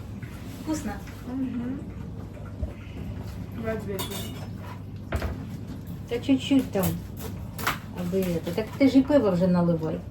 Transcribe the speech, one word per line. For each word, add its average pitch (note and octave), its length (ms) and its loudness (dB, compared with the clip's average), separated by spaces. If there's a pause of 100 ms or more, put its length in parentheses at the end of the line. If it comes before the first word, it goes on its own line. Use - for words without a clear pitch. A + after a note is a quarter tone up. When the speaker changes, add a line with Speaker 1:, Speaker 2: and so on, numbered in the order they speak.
(640)
Speaker 1:
Вкусно? D4+ 280 -2 (420)
Speaker 2:
Мгм. B3 460 -4 (1900)
Вот A3 220 -2
видно. G3 280 -4 (1900)
Speaker 1:
Та A#3+ 100 0
чуть-чуть C4+ 520 4
там, F#3+ 140 4 (1160)
аби F3+ 180 2
это. F3 360 0
Так A3 100 0 (120)
ти C#4 120 8
ж B3 100 8
і - 20 10
пиво C4 300 8
вже F3+ 160 6
наливай. E3+ 520 4 (120)